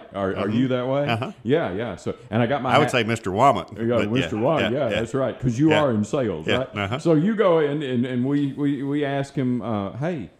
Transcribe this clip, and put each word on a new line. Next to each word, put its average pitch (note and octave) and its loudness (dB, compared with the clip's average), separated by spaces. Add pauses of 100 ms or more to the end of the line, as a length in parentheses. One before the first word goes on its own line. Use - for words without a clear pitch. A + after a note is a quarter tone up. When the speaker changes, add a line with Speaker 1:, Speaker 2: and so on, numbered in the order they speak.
(140)
Speaker 1:
Yeah. G2 -6
Speaker 2:
Are, F#2+ 0
are G2 -2
Speaker 1:
Mm-hmm. G#2+ 0
Speaker 2:
you B2+ 2
that B2 -2
way? C#3 0
Speaker 1:
Uh-huh. A#2 -2 (120)
Speaker 2:
Yeah, B2+ 0
yeah. G#2 -6
So, G2 -8 (140)
and A2 2
I A#2 4
got C3 -2
my B2 2
Speaker 1:
I - 8
would D3+ 6
Speaker 2:
hat C#3+ -2
Speaker 1:
say A#2+ 2
Mister A2 -2
Womack, A2 2
Speaker 2:
Yeah, A#2 0
Speaker 1:
but G2+ 0
Speaker 2:
Mister F#2 -2
Speaker 1:
yeah, G#2+ -2
Speaker 2:
Wong, D3+ 2
Speaker 1:
yeah, F#2+ 0
Speaker 2:
yeah, B2+ -2
Speaker 1:
yeah. G#2 0
Speaker 2:
that's A2 -4
right, C3 -2
'cause B2 0
you D#3 4
Speaker 1:
Yeah. G#2+ 4
Speaker 2:
are C3 2
in G#2+ 2
sales, G2+ -2
Speaker 1:
Yeah, G#2 2
Speaker 2:
right? C3 -4
Speaker 1:
uh-huh. G#2 -2
Speaker 2:
So E3 4
you G3 2
go F#3 4
and, D3 0
and, B2+ 0
and B2 -2
we, C#3+ 0
we, C#3+ -2
we C#3+ -2
ask C#3 -4
him, B2 -2
uh, G2+ -4
"Hey, C#3+ -6 (100)